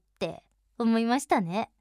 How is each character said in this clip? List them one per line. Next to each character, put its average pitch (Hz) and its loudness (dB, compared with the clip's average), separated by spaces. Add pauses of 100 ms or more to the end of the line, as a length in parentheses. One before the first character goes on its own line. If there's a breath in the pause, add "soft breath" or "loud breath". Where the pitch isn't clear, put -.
(180)
て - -8 (340)
思 226 2
い 226 0
ま 240 2
し - -12
た 294 4
ね。 185 -4 (100)